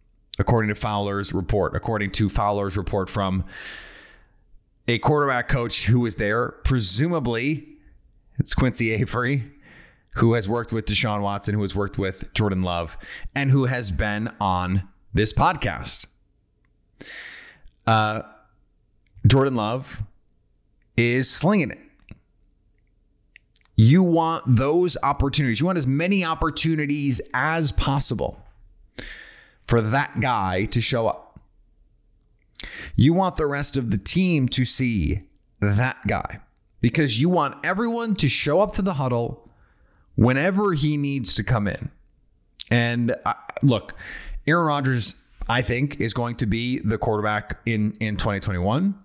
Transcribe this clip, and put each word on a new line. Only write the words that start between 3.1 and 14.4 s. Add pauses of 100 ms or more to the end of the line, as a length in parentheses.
a
quarterback
coach
who
was
there. (120)
Presumably, (680)
it's
Quincy
Avery, (640)
who
has
worked
with
Deshaun
Watson,
who
has
worked
with
Jordan
Love, (360)
and
who
has
been
on (240)